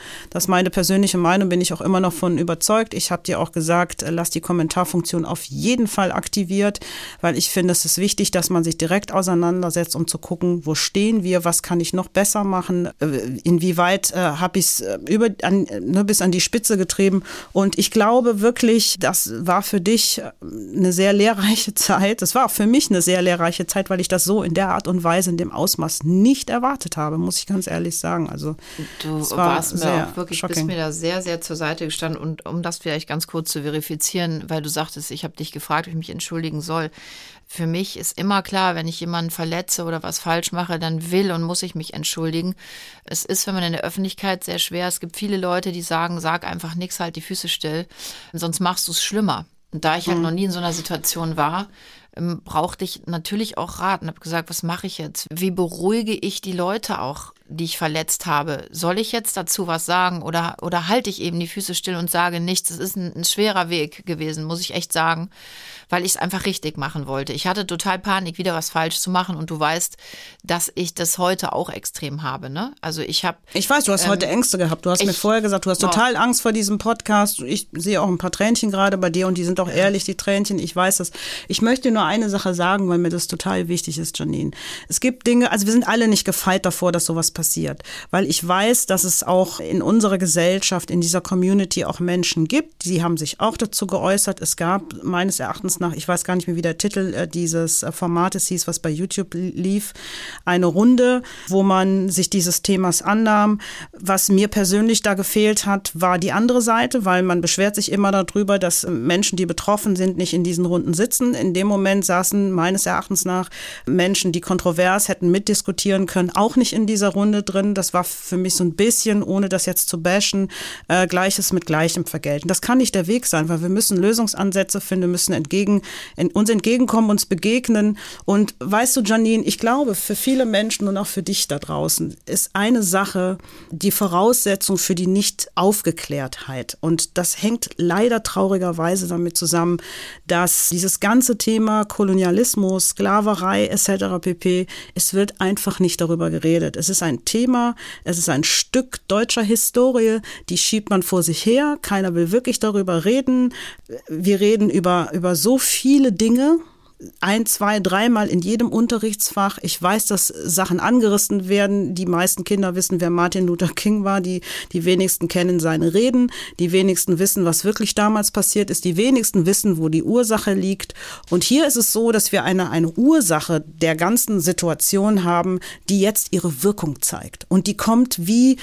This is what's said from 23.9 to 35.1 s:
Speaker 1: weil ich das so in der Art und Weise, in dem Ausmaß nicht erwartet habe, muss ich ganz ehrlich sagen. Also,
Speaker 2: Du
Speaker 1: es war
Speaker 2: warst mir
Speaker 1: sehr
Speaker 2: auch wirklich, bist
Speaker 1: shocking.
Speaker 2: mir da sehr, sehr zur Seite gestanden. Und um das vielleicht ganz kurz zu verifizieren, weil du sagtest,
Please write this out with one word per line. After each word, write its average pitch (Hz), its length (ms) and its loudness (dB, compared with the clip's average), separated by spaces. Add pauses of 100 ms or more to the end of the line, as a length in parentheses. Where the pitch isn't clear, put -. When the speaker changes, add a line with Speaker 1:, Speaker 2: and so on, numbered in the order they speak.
Speaker 1:
weil 185 100 -2
ich 185 80 -2
das 185 160 2
so 202 180 2
in 165 120 -2
der 190 160 0
Art - 180 -2
und 180 160 0
Weise, 175 260 2
in 170 60 0
dem 170 160 -2
Ausmaß 156 520 0
nicht 196 460 4
erwartet 254 460 -2
habe, 151 220 -2
muss 175 200 0
ich - 80 -6
ganz 190 200 -2
ehrlich 170 320 -2
sagen. 170 300 -2
Also, 151 280 -6 (460)
Speaker 2:
Du 156 180 -4
Speaker 1:
es 151 100 -2
war 180 160 2
Speaker 2:
warst 160 280 0
mir 180 60 -2
Speaker 1:
sehr 170 320 0
Speaker 2:
auch - 40 -10
wirklich, 175 260 -6
bist 175 120 -6
Speaker 1:
shocking. 160 120 -2
Speaker 2:
mir 175 100 -2
da 156 160 -4
sehr, 165 300 -4
sehr 170 180 -4
zur 165 160 -8
Seite 160 300 -4
gestanden. 160 340 -6
Und 156 260 -8
um 170 160 -6
das 170 160 -6
vielleicht 156 300 -6
ganz 151 180 -6
kurz 160 240 -6
zu 151 120 -6
verifizieren, 156 840 -4
weil 160 140 -4
du 151 60 -8
sagtest, 156 420 -6